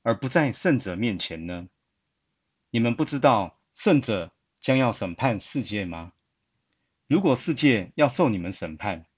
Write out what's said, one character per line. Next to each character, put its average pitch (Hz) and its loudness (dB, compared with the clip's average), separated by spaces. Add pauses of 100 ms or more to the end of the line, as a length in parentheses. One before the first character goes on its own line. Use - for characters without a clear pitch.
而 117 0
不 131 -6
在 147 2
圣 147 2
者 92 -6
面 101 -2
前 82 -8
呢？ 87 -8 (1000)
你 117 0
们 117 2
不 156 -2
知 143 -4
道 110 2 (140)
圣 160 4
者 92 -4 (300)
将 131 2
要 127 2
审 90 -6
判 120 -2
世 - -6
界 101 -4
吗？ 85 -10 (920)
如 170 4
果 147 4
世 - -4
界 120 2
要 147 4
受 143 2
你 101 -2
们 87 -6
审 80 -10
判 87 -8 (120)